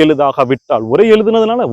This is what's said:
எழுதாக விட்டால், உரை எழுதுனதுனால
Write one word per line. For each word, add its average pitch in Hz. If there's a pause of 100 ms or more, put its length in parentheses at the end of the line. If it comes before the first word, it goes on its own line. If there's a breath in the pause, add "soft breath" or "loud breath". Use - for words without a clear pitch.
எழுதாக 143
விட்டால், 127
உரை 185
எழுதுனதுனால 220